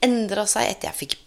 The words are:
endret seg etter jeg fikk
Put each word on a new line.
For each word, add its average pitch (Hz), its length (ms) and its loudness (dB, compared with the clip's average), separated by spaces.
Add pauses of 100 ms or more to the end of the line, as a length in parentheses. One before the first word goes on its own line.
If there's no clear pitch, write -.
endret 214 480 2
seg - 160 2
etter - 180 -6
jeg - 140 -8
fikk - 260 -6